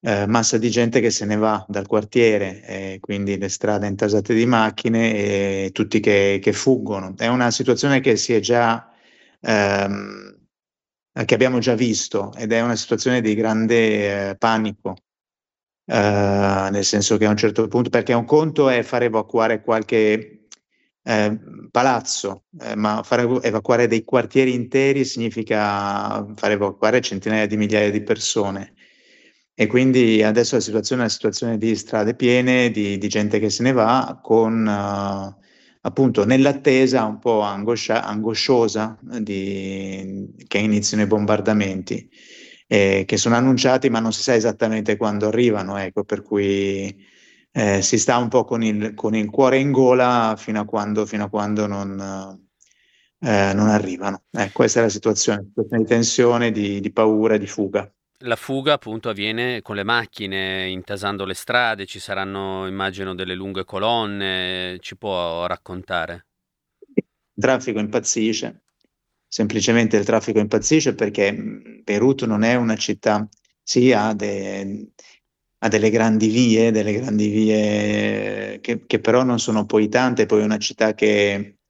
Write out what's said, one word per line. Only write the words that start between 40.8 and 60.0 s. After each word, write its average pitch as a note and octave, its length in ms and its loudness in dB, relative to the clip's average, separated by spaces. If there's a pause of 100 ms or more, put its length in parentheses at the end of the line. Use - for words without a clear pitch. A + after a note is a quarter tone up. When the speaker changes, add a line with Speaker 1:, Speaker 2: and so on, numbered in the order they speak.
Speaker 1:
i G#2+ 40 2
bombardamenti, G#2 1040 0 (560)
eh, G2 400 4
che A2 100 0
sono A#2 200 2
annunciati B2+ 540 4
ma A2+ 100 0
non A2+ 120 -2
si - 100 -6
sa C3 120 2
esattamente A2 640 0
quando G#2 320 -2
arrivano, G#2 480 0
ecco, G2 260 -6
per G2+ 200 -6
cui, G2 840 -2 (460)
eh, G2+ 300 2
si - 160 2
sta A#2+ 180 2
un A#2+ 120 0
po' A#2+ 160 2
con A#2 200 -2
il, G#2+ 300 -2
con A2 200 -4
il G#2+ 160 -2
cuore C3 280 4
in C#3 120 0
gola B2 640 4
fino G#2+ 240 -4
a G#2 40 -2
quando, G#2 420 -2
fino G#2 180 -4
a G2 40 -6
quando G#2 400 -2
non, G2 320 -6 (1200)
eh, G2 340 2
non G#2+ 140 4
arrivano. G2 640 -2
Eh, G2+ 200 -4
questa A#2 280 2
è - 20 4
la A2+ 60 4
situazione, G#2 580 -2
situazione A2 380 -2
di A2 40 -8
tensione, A#2+ 600 2
di, G2+ 300 -2
di G#2 100 -4
paura, A2 460 2
di G2+ 100 -2
fuga. G2+ 420 -4 (300)
Speaker 2:
La A#2+ 180 -4
fuga C3+ 360 -2
appunto A2+ 380 -4
avviene A2 500 -4
con G#2 160 -10
le G2+ 60 -4
macchine, F#2+ 840 -4